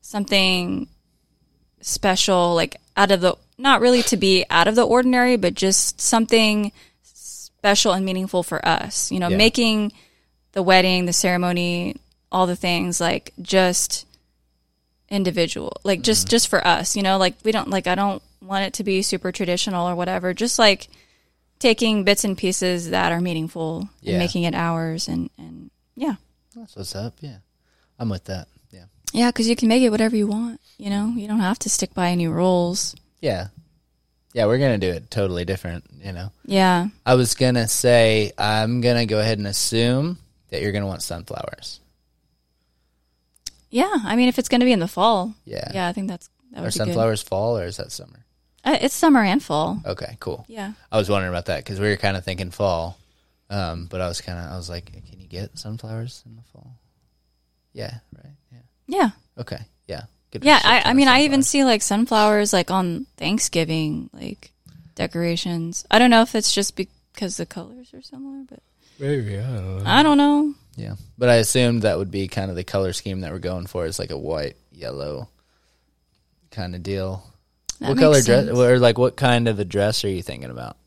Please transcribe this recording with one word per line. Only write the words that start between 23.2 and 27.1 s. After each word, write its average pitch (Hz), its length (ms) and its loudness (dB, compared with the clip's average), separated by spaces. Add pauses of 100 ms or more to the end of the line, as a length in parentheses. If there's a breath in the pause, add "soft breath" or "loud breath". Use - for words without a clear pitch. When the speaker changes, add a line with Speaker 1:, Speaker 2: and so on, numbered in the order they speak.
Speaker 1:
meaningful 165 680 -4 (140)
Speaker 2:
Yeah. 202 120 -6
Speaker 1:
and 180 60 2
making 175 260 -2
it 170 100 0
ours, 165 540 -4
and, 165 280 -6
and, 160 340 -20 (240)
yeah. 262 200 -4 (420)
Speaker 2:
That's - 180 -20
what's 95 220 -12
up, 110 240 -10